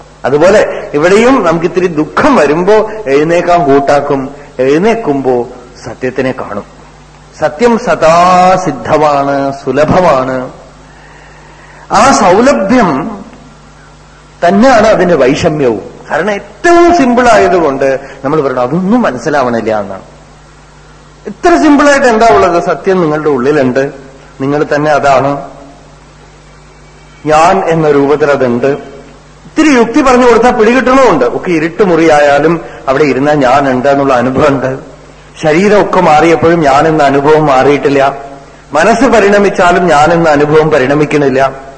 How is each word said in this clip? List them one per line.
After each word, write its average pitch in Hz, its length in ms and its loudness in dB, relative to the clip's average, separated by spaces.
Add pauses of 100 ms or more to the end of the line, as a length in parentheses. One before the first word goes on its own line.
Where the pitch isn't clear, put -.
(260)
അതുപോലെ 165 680 0
ഇവിടെയും 208 500 0
നമുക്ക് 165 220 -2
ഇത്തിരി 180 220 -2
ദുഃഖം 170 480 -2
വരുമ്പോ 180 560 0 (160)
എഴുന്നേക്കാൻ 170 560 0
കൂട്ടാക്കും. 139 680 0 (300)
എഴുന്നേക്കുമ്പോ 135 880 -2 (380)
സത്യത്തിനെ 127 460 -6
കാണും. 104 320 -10 (760)
സത്യം 220 400 0
സദാ 175 760 2 (100)
സിദ്ധമാണ്, 139 880 -2 (120)
സുലഭമാണ്. 135 840 -2 (1400)
ആ 233 200 2
സൗലഭ്യം 208 1120 0 (1300)
തന്നെയാണ് 214 400 2
അതിന്റെ 175 280 2
വൈഷമ്യവും. 135 640 0 (300)
കാരണം 180 200 -4
ഏറ്റവും 339 680 0
സിമ്പിൾ 247 320 0
ആയതുകൊണ്ട് 143 680 0 (240)
നമ്മൾ 147 180 -2
പറയണം, 127 200 -2
"അതൊന്നും 185 400 -2
മനസ്സിലാവണില്ല" 123 800 -2
എന്നാണ്. 98 220 -12 (1300)
ഇത്ര 339 360 0
സിമ്പിളായിട്ട് 285 440 2
എന്താ 226 200 2
ഉള്ളത്? 190 360 0
സത്യം 185 380 -2
നിങ്ങളുടെ 151 280 -2
ഉള്ളിലുണ്ട്, 135 640 -2 (500)
നിങ്ങൾ 143 240 -2 (100)
തന്നെ 151 160 -2
അതാണ്. 139 580 -2 (1800)
ഞാൻ 165 400 2
എന്ന 165 260 0
രൂപത്തിൽ 143 400 2
അതുണ്ട്. 127 360 -2 (800)
ഇത്തിരി 311 240 0
യുക്തി 247 320 2
പറഞ്ഞു 254 260 2
കൊടുത്താൽ 226 240 2
പിടികിട്ടണമുണ്ട്. 233 720 2
ഒക്കെ 120 240 -6
ഇരുട്ട് 165 340 -2
മുറിയായാലും 160 800 2 (260)
അവിടെ 135 160 0
ഇരുന്നാൽ 139 300 0
ഞാൻ 139 380 2
ഉണ്ട് 127 180 0
എന്നുള്ള 139 240 0
അനുഭവമുണ്ട്. 131 640 -2 (640)
ശരീരമൊക്കെ 185 580 2
മാറിയപ്പോഴും 165 580 2
ഞാൻ 147 280 2
എന്ന 156 160 0
അനുഭവം 143 420 2
മാറിയിട്ടില്ല. 135 720 0 (560)
മനസ്സ് 202 320 2
പരിണമിച്ചാലും 196 800 2
ഞാൻ 151 260 2
എന്ന 165 160 0
അനുഭവം 151 400 2
പരിണമിക്കണില്ല. 139 1080 -2